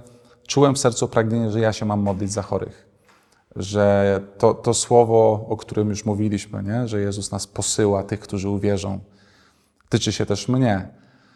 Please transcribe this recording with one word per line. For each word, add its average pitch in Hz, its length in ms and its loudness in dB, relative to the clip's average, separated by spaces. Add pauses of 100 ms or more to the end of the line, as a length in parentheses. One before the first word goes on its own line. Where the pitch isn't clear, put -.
(480)
czułem 139 280 4
w 135 40 -4
sercu - 280 0
pragnienie, 113 440 0
że 110 80 0
ja 110 140 2
się 113 120 -6
mam 104 140 0
modlić 101 320 -2
za 104 100 -4
chorych. - 460 -8 (680)
Że 101 640 2 (180)
to, 113 160 4
to - 200 -2
słowo, 113 760 4
o 110 80 -4
którym 107 320 -2
już 101 160 -6
mówiliśmy, 104 580 -2
nie? 113 240 -4
Że 107 140 -4
Jezus 101 300 -4
nas 101 160 -6
posyła, 104 560 0
tych, 104 160 -6
którzy 98 300 -6
uwierzą, 98 500 -2 (920)
tyczy 110 220 0
się 104 140 -2
też 98 220 -4
mnie. 117 400 0 (480)